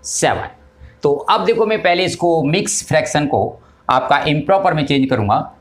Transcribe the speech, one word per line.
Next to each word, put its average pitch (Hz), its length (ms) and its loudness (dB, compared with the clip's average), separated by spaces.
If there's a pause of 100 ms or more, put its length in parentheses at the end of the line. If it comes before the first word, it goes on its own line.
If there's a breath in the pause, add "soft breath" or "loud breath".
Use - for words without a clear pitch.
seven। - 480 -2 (520 soft breath)
तो 143 100 2 (180)
अब 196 140 2
देखो 220 220 2
मैं 214 160 -2
पहले 180 220 2
इसको 165 400 0
मिक्स 190 440 -2
फ्रैक्शन 151 380 0
को 123 140 0 (500 soft breath)
आपका 131 280 2 (100)
इम्प्रॉपर 180 460 2
में 156 120 -2
चेंज 139 240 0
करूँगा 113 280 0 (220)